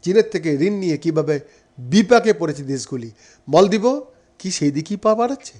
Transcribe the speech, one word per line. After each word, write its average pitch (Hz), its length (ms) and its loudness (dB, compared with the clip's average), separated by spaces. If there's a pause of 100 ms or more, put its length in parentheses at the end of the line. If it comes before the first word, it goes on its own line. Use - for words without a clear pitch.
চীনের 208 280 2
থেকে 165 160 -4 (180)
ঋণ 208 160 0
নিয়ে 165 220 0
কীভাবে 156 320 0 (420)
বিপাকে 214 600 4
পড়েছে 147 220 -4 (100)
দেশগুলি। 123 360 -8 (400)
মলদ্বীপও 202 480 2 (440)
কি 185 80 -8 (100)
সেই 143 180 0
দিকেই 180 280 -6
পা 220 160 4
বাড়াচ্ছে? 254 400 -6